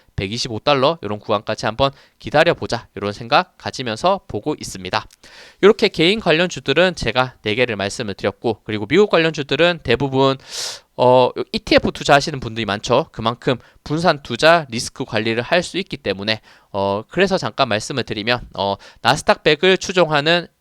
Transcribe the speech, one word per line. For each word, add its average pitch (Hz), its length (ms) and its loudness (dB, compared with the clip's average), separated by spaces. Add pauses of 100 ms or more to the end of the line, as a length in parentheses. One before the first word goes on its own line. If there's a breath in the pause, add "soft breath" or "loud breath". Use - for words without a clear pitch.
(140 soft breath)
백이십오 110 460 -6
달러 147 420 2
요런 104 160 -8
구간까지 107 480 -4
한번 135 240 0 (300 soft breath)
기다려보자, 123 640 0 (100)
요런 101 160 -4
생각 131 460 -2
가지면서 131 720 -4
보고 123 320 -6
있습니다. 98 460 -6 (580 loud breath)
요렇게 208 240 6
개인 190 320 2
관련주들은 165 720 0
제가 123 480 -2
네 107 140 -2
개를 120 180 0
말씀을 101 400 -6
드렸고, - 480 -4
그리고 107 240 -6
미국 196 240 4
관련주들은 165 720 0
대부분, 135 540 2 (640 loud breath)
어, 123 300 6 (220)
이티에프 226 400 0
투자하시는 143 480 2
분들이 113 240 -6
많죠. 117 480 0
그만큼 117 440 -2 (280 soft breath)
분산 156 400 0
투자 156 440 2
리스크 117 360 -8
관리를 113 400 -2
할 175 180 0
수 - 160 -8
있기 190 180 -8
때문에, 101 440 -4 (320 soft breath)
어, 98 360 -2
그래서 185 300 0
잠깐 135 300 -2
말씀을 113 340 -4
드리면, 110 540 -4
어, 98 180 -2 (260 loud breath)
나스닥 151 440 0
백을 180 340 4
추종하는, 165 720 0 (120)